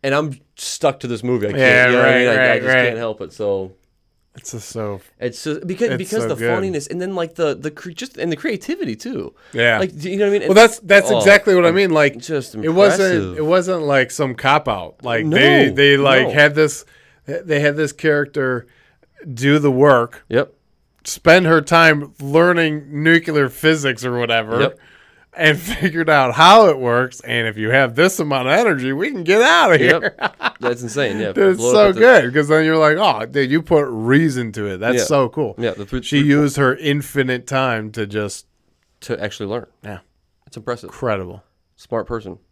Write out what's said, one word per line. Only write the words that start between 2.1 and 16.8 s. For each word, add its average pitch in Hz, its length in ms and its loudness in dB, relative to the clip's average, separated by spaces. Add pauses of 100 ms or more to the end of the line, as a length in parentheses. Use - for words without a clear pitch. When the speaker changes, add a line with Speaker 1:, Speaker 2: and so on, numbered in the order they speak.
Speaker 2:
right, 131 80 2
Speaker 1:
mean? 123 80 2
Like, 123 120 2
I 127 100 2
Speaker 2:
right, 123 120 0
Speaker 1:
just 131 140 0
Speaker 2:
right. 123 100 2
Speaker 1:
can't 117 120 -4
help 113 240 -8
it. 92 120 -14
So 98 400 -6 (600)
Speaker 2:
It's - 160 -18
just 113 180 -14
so 104 320 -10 (180)
Speaker 1:
it's 120 240 -12
just 156 220 -8
because, 190 240 -4
Speaker 2:
it's 135 80 -4
Speaker 1:
because 214 260 -6
Speaker 2:
so 226 60 -4
Speaker 1:
the 143 60 -4
Speaker 2:
good. 233 180 -2
Speaker 1:
funniness, 190 340 -6
and 175 140 -8
then, 185 140 -8
like, 170 200 -8
the, 156 200 -2
the 147 160 -10
cre-, 170 200 -18
just, 170 260 -16
and 170 140 -6
the 156 40 -4
creativity 262 600 -8
too. 196 380 -12 (200)
Speaker 2:
Yeah. 117 260 0
Speaker 1:
Like, 95 180 -6
do 151 120 -10
you 190 80 -6
know 208 120 0
what 202 60 0
I 208 40 0
mean? - 100 -6
Speaker 2:
Well, 190 160 6
Speaker 1:
It's, 226 140 2
Speaker 2:
that's, - 0 - (260)
that's 214 60 0
Speaker 1:
oh, 208 60 2
Speaker 2:
exactly 202 380 4
what 175 100 4
I 165 60 4
mean. 190 200 0
Like, 143 280 2
Speaker 1:
just 143 360 -8
Speaker 2:
it 147 140 -4
wasn't, 190 440 2
Speaker 1:
impressive. 92 240 -4
Speaker 2:
it 156 80 -4
wasn't, 180 380 0
like, 139 280 0
some 131 240 -6
cop 139 320 0
out. 92 360 -8
Like, 120 260 -2
they, 139 400 4
Speaker 1:
No, 131 60 -6
Speaker 2:
they, 143 220 4
like, 131 300 4
Speaker 1:
no. 123 60 -6
Speaker 2:
had 147 220 4
this, 151 300 0 (400)